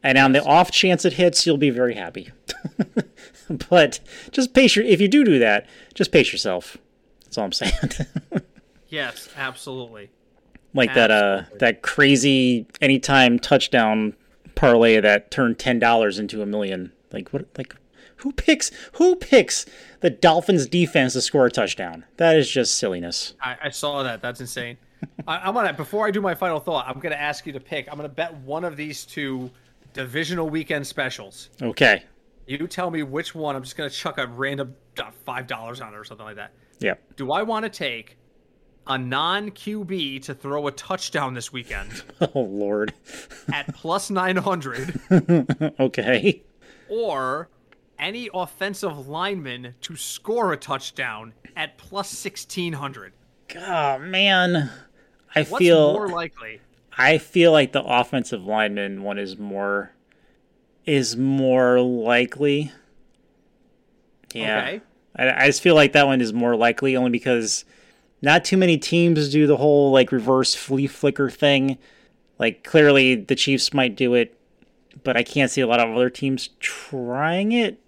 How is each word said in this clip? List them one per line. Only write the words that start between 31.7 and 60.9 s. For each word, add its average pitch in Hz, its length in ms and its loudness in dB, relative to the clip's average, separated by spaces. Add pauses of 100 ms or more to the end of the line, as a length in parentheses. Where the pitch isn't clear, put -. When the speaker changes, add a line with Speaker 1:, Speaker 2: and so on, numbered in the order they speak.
Speaker 2:
You 143 200 -8
tell 180 240 -6
me 160 100 -6
which 147 320 -8
one. 151 220 -8
I'm 131 80 -10
just 131 120 -18
gonna 147 140 -8
chuck - 300 -10
a 127 80 -4
random, 135 480 -8 (240)
uh, 113 100 -10 (160)
five 127 220 -10
dollars 120 340 -12
on 110 120 -18
it 104 40 -20
or 107 80 -18
something 110 200 -20
like 107 100 -18
that. 104 160 -18 (280)
Speaker 1:
Yep. - 380 -6
Speaker 2:
Do 135 140 -8
I 180 100 -2
wanna 220 280 -6
take 123 480 -12 (720)
a 131 120 -4
non-Q 196 840 -6
B 160 360 -8
to 135 160 -14
throw 143 320 -6
a 139 40 -6
touchdown 143 600 -8
this 120 180 -12
weekend 107 600 -12
Speaker 1:
<laughs> - 100 -6 (140)
Oh, 139 60 -2
Lord. 104 520 -4 (580)
Speaker 2:
at 147 220 -8
plus 185 380 -6
nine 185 260 -2
hundred? 156 600 -6 (100)
Speaker 1:
<laughs> 160 720 2
Okay. 127 640 0 (440)
Speaker 2:
Or 147 600 -6 (480)
any 214 340 -10
offensive 180 760 -8
lineman 143 720 -8
to 165 140 -14
score 214 580 -4
a 147 40 -6
touchdown 117 760 -10 (220)
at 156 240 -12
plus 196 300 -10
sixteen - 640 -10
hundred? 135 400 -14 (340)
Speaker 1:
God, 160 540 -4
man. 180 680 0 (640)
I - 120 2
Speaker 2:
What's 196 120 -8
Speaker 1:
feel 165 360 6
Speaker 2:
more 208 160 -4
likely? 156 520 -12 (340)
Speaker 1:
I 143 220 4
feel 170 340 4
like 143 200 4
the 135 120 -2
offensive 120 600 -2
lineman 101 560 -4
one 101 160 -8
is 98 180 -10
more, 101 580 -6 (920)
is 131 320 -2